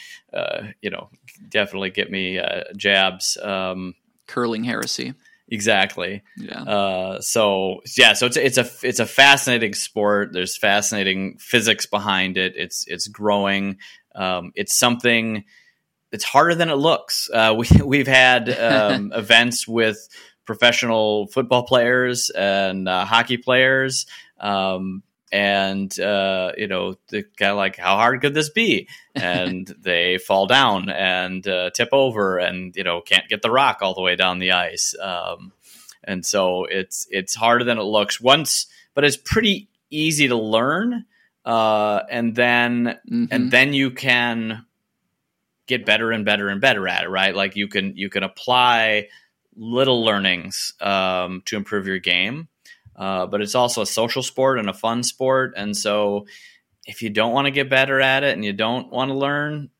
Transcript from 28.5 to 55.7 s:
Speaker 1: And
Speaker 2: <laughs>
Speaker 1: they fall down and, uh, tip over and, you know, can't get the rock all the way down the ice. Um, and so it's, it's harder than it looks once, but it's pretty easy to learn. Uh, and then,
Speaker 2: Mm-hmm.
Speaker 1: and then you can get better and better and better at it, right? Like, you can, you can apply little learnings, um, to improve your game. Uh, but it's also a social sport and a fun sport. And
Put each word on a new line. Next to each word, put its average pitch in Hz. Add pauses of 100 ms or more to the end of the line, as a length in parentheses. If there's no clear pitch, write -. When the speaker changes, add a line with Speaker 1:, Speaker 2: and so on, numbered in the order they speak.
Speaker 1:
And 90
Speaker 2:
<laughs> -
Speaker 1:
they 90
fall 98
down 104
and, 92
uh, 90
tip 117
over 107
and, 90
you 95
know, 87
can't -
get 104
the 117
rock 127
all 95
the 92
way 90
down 90
the 92
ice. 87
Um, 90 (520)
and 92
so 92
it's, -
it's 95
harder 117
than 120
it 107
looks 104
once, 135 (280)
but 143
it's 147
pretty 220 (220)
easy 151
to 123
learn. 143 (380)
Uh, 107
and 117
then, 120 (120)
Speaker 2:
Mm-hmm. 117
Speaker 1:
and 127
then 139
you 135
can 120 (1000)
get 120
better 110
and 107
better 101
and 98
better 101
at 90
it, 85
right? 95
Like, 98
you 101
can, 98
you 98
can 95
apply 113 (480)
little 120
learnings, 98
um, 92
to 110
improve 101
your 95
game. 95 (480)
Uh, 95
but 104
it's 101
also 120
a 98
social 113
sport 131
and 104
a -
fun 117
sport. 131
And 104